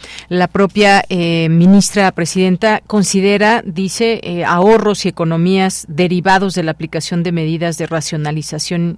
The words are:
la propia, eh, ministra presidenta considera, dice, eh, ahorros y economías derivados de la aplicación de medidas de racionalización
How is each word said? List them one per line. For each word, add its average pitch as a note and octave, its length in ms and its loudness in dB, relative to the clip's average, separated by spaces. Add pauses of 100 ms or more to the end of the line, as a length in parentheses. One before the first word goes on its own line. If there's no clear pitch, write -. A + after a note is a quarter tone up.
(260)
la F3+ 220 0
propia, G3 580 2
eh, E3+ 400 0
ministra F#3 640 4
presidenta F#3 760 0
considera, G3+ 800 2
dice, G3 580 -2
eh, F3 200 -6
ahorros G3+ 640 2
y - 20 0
economías F3 800 0
derivados F3+ 640 0
de F3+ 100 -4
la D#3+ 80 -2
aplicación E3 520 -6
de F3+ 80 -4
medidas E3 460 -4
de E3 100 -6
racionalización D#3+ 1120 -6